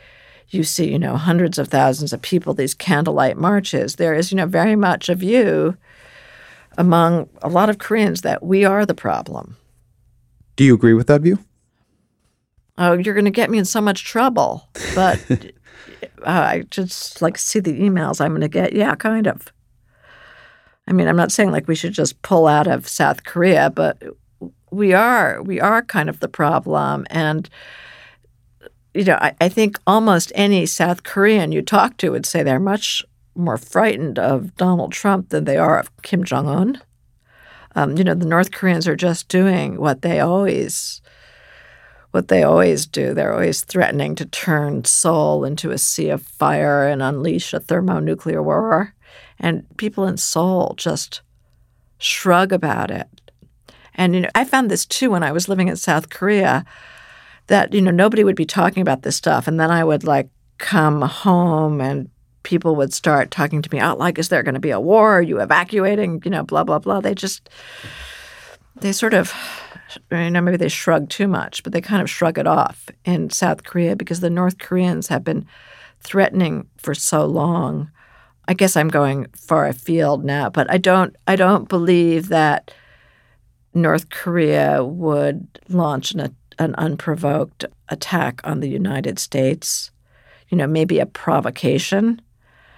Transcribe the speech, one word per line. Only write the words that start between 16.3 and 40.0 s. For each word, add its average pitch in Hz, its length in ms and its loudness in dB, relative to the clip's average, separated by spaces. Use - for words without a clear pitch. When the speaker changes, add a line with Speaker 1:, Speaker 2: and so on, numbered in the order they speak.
Speaker 1:
just, - 520 -8
like, 170 160 0
see - 220 -2
the 160 200 -2
emails 185 400 0
I'm 151 120 0
gonna 156 160 -2
get. 170 260 -2
Yeah, 208 200 0
kind 220 320 -2
of. - 260 -6
I 185 60 -2
mean, 180 160 4
I'm 165 80 2
not 175 160 2
saying, 196 200 2
like, 151 160 -2
we 160 60 0
should 170 180 -4
just 147 280 -2
pull 165 260 4
out 147 200 4
of 127 220 -2
South - 360 -2
Korea, 170 460 2
but - 320 -2
we 196 240 2
are, 220 480 2
we 185 180 -6
are 220 220 2
kind 160 260 -2
of 156 120 -8
the 151 80 -4
problem. 147 800 -2
And, 156 380 -2
you 196 100 0
know, 180 160 4
I, - 180 0
I 175 120 2
think 214 360 0
almost 202 480 4
any 202 300 2
South 175 380 -2
Korean 196 500 2
you 156 80 0
talk 196 380 2
to 180 100 -2
would 131 160 -2
say - 180 -2
they're 135 160 2
much 196 460 -2
more 165 240 -2
frightened 156 600 -2
of 123 380 -2
Donald 180 360 0
Trump 190 360 -2
than 151 160 -2
they 143 120 0
are 151 220 4
of - 240 -8
Kim 185 220 -2
Jong-un. 156 560 -2
Um, 147 200 0
you 185 80 2
know, 170 100 2
the 175 120 0
North 170 240 2
Koreans 175 380 0
are 156 80 0
just 170 320 -2
doing 185 500 2
what 143 240 -2